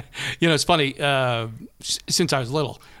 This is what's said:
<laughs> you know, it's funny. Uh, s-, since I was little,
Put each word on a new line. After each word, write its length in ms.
<laughs> 320
you 80
know, 60
it's 100
funny. 340
Uh, 500
s-, 180
since 240
I 80
was 100
little, 300